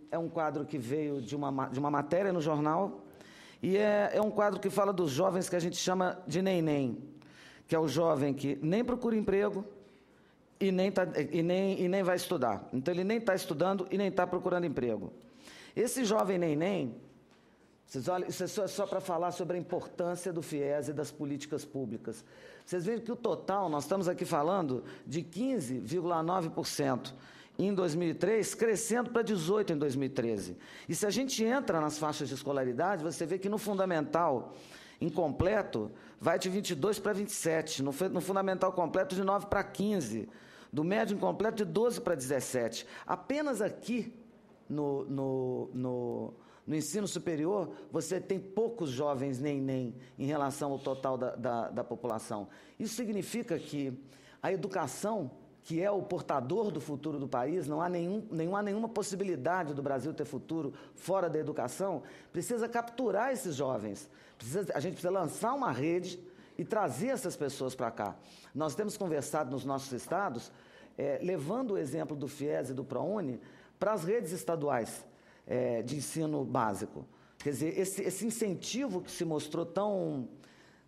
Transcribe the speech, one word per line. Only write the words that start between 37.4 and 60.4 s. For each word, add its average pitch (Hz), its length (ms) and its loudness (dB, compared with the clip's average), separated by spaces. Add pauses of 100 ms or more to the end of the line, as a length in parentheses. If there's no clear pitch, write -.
no 139 100 0
fe-, 180 160 0
no 180 140 0
fundamental 190 500 2
completo 185 420 2
de 196 80 0
nove 196 220 2
pra 202 180 2
quinze, 170 640 0 (460)
do 151 100 0
médio 202 340 2
incompleto 190 420 0
de 208 80 0
doze 220 340 2
pra 180 140 2
dezessete. 127 720 0 (200)
Apenas 269 540 0
aqui 208 500 -2 (560)
no, 143 380 0
no, 131 720 -2
no, 123 600 -2 (320)
no 147 80 -2
ensino 175 320 -2
superior, 165 640 0 (220)
você 165 280 0
tem 190 200 -2
poucos 220 500 0
jovens 135 480 0
nem, 143 220 0
nem 131 340 -2 (240)
em 135 80 -2
relação 143 460 0
ao 131 60 -2
total 135 400 -2
da, 120 180 -2
da, 117 340 -2
da 117 140 -2
população. 110 640 -4 (300)
Isso 214 160 -6
significa 208 640 -2
que 135 400 -4 (440)
a 170 100 2
educação, 190 800 -2 (320)
que 160 180 -2
é 202 100 2
o 196 120 2
portador 165 680 0
do 160 100 -2
futuro 143 380 -4
do 135 100 -4
país, 139 380 0
não 151 140 0
há 175 80 2
nenhum, 180 420 -2
nenhum, 170 260 0
há 208 60 0
nenhuma 208 260 0
possibilidade 180 880 0
do 139 80 -4
Brasil 139 300 0
ter 147 120 -4
futuro 139 480 -4 (220)